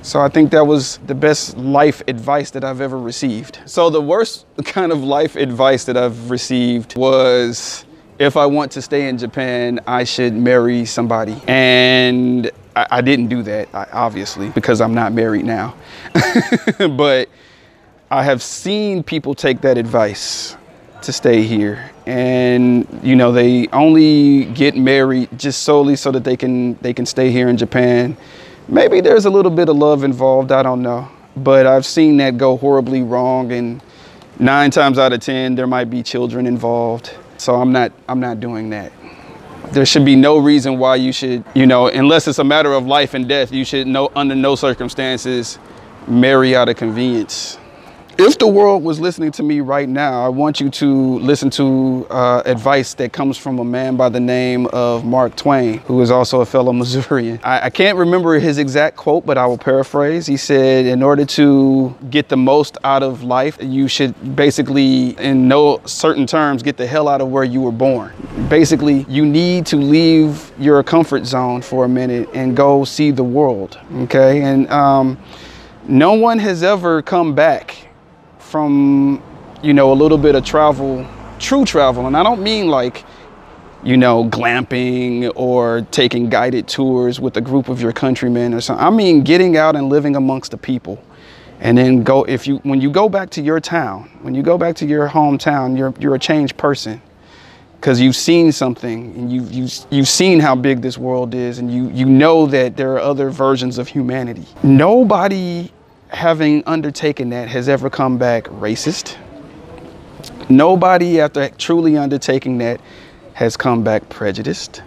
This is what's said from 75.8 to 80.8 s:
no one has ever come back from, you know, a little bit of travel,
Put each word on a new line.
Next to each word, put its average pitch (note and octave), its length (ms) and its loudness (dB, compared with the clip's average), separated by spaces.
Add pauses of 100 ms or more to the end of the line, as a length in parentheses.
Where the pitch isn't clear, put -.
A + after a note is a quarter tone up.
no D#3+ 240 4
one A3+ 260 2
has F#3+ 240 -2
ever F3 400 0
come D#3+ 320 -2
back D3 540 0 (500)
from, C#3 800 0 (440)
you D3 100 4
know, C#3 160 6
a C3+ 40 4
little D#3 220 4
bit D3 200 4
of B2+ 80 0
travel, C#3 600 0 (360)